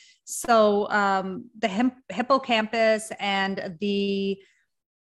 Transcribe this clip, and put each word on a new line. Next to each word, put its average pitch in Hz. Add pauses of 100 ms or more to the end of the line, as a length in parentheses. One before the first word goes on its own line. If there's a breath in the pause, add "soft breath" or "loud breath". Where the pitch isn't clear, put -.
(240 loud breath)
So, 214
um, 190 (120)
the 220
him-, 240
hippocampus 220
and 196
the 196 (680 soft breath)